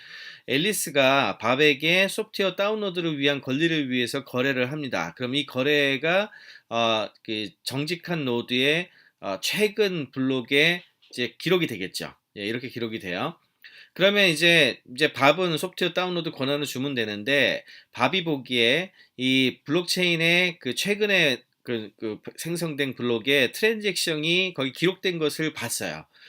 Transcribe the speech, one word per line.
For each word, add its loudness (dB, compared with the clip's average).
앨리스가 2
밥에게 4
소프트웨어 -2
다운로드를 -2
위한 2
권리를 0
위해서 -2
거래를 0
합니다. -4
그럼 -6
이 -2
거래가, 0
어, 0
그 -6
정직한 -6
노드의, 0
어, -6
최근 0
블록에 0
이제 -6
기록이 0
되겠죠. -8
예, -8
이렇게 -4
기록이 -6
돼요. -6
그러면 4
이제, 4
이제 0
밥은 4
소프트웨어 -2
다운로드 -2
권한을 -2
주면 -4
되는데 0
밥이 0
보기에 0
이 2
블록체인의 0
그 -6
최근에 2
그, -6
그 -6
생성된 -4
블록에 2
트랜잭션이 0
거기 -4
기록된 0
것을 -2
봤어요. -6